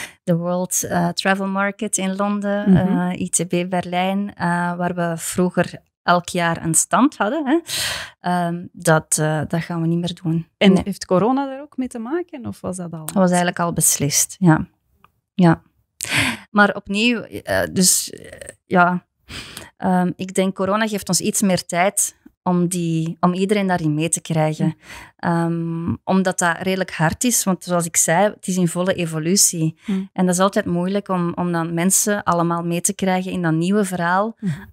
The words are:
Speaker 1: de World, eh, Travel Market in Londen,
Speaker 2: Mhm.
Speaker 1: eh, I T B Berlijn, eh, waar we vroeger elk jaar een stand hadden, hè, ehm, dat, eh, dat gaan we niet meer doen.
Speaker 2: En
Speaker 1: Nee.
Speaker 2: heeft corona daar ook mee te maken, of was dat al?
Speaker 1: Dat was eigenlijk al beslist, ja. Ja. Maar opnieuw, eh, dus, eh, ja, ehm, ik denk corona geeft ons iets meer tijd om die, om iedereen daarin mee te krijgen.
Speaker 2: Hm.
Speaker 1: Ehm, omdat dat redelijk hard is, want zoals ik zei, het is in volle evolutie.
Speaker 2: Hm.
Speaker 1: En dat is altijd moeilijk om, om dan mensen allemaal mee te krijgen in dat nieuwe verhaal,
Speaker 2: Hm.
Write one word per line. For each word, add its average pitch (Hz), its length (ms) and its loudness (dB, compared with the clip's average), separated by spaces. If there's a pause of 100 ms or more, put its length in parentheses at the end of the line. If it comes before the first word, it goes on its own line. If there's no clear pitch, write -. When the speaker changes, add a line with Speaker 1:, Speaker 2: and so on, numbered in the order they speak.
(240)
Speaker 1:
de 175 120 2
World, 180 480 -2
eh, 175 260 0
Travel 190 380 -2
Market 196 500 -2
in 190 180 -2
Londen, 202 560 -2
Speaker 2:
Mhm. 180 60 8 (340)
Speaker 1:
eh, 180 80 -6
I 180 100 -4
T - 180 -2
B 175 220 -2
Berlijn, 185 640 -2
eh, 180 100 -4 (320)
waar 175 180 -2
we 170 220 -2
vroeger - 580 -2 (280)
elk 175 260 2
jaar 170 360 -2
een 165 100 0
stand 233 420 2
hadden, 269 300 -2
hè, 302 120 4 (600)
ehm, 175 520 -2
dat, 160 460 2
eh, 156 300 0
dat 165 160 -2
gaan 170 180 -4
we 165 60 2
niet 170 120 2
meer 175 140 -4 (100)
doen. 165 240 0 (100)
Speaker 2:
En 196 160 8
Speaker 1:
Nee. 175 120 4
Speaker 2:
heeft - 200 -8
corona 240 400 2
daar 269 160 -10
ook 294 160 -16
mee 254 100 -4
te 247 120 -10
maken, 277 460 -6
of 202 160 -10
was 190 160 -6
dat 175 160 -8
al? 160 120 -12
Speaker 1:
Dat - 100 -10
was 190 140 6
eigenlijk 175 300 2
al 170 140 0
beslist, - 640 0
ja. 156 280 6 (640)
Ja. 170 280 4 (880)
Maar 208 240 4
opnieuw, 214 460 0
eh, - 380 -4 (120)
dus, - 380 2
eh, - 400 -18 (160)
ja, 180 400 2 (720)
ehm, 180 380 2
ik 185 180 -10
denk 190 220 0
corona 202 320 0
geeft 208 220 -6
ons 180 120 2
iets - 200 -2
meer 185 240 2
tijd 180 500 0 (280)
om 180 240 2
die, 170 520 -2
om 180 140 2
iedereen 196 340 0
daarin 165 260 0
mee 160 160 0
te 160 120 -4
krijgen. 156 540 0 (420)
Speaker 2:
Hm. - 100 -4
Speaker 1:
Ehm, 170 760 -2
omdat 185 360 0
dat 170 220 0
redelijk 190 300 -2
hard - 320 0
is, 247 200 0
want 185 200 0
zoals 175 220 0
ik 170 120 -6
zei, 185 360 2
het - 140 -14
is 185 100 0
in 180 100 2
volle 185 260 0
evolutie. 160 920 0
Speaker 2:
Hm. 214 60 -4 (220)
Speaker 1:
En 185 120 0
dat 180 100 2
is 180 60 2
altijd 196 240 2
moeilijk 185 420 -2
om, 175 260 -2
om 175 180 -2
dan 170 220 -2
mensen 190 500 0
allemaal 170 400 0
mee 170 180 -2
te 202 140 -2
krijgen 185 360 -2
in 180 100 -4
dat 165 120 2
nieuwe 190 320 2
verhaal, 185 540 -2
Speaker 2:
Hm. 220 60 -8 (280)